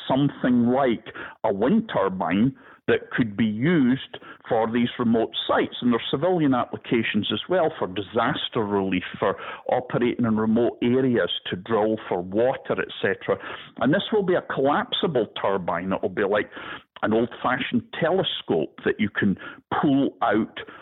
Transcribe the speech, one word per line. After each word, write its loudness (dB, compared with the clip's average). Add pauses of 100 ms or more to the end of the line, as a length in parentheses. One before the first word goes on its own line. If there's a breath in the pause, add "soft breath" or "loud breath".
something 2
like 2 (380 loud breath)
a 2
wind 2
turbine 0 (340 loud breath)
that 2
could -2
be 2
used 2 (300 loud breath)
for 2
these 2 (100)
remote 4 (160)
sites. 2
And 4
there's 2
civilian 2
applications 0
as -2
well 2
for -2
disaster -2
relief, 0 (140)
for 0 (340 loud breath)
operating 0
in 2
remote 2
areas 2 (200)
to -4
drill 0 (120)
for -2
water, 0
et -4 (120)
cetera. -2 (400 loud breath)
And 2
this 2 (100)
will 4
be 0
a 0
collapsible 0 (140)
turbine. -2
It -2
will -2
be -2
like 0 (520 loud breath)
an 0
old-fashioned -2 (180)
telescope -2
that 0
you 0
can 0 (440 loud breath)
pull 2
out 0 (240 loud breath)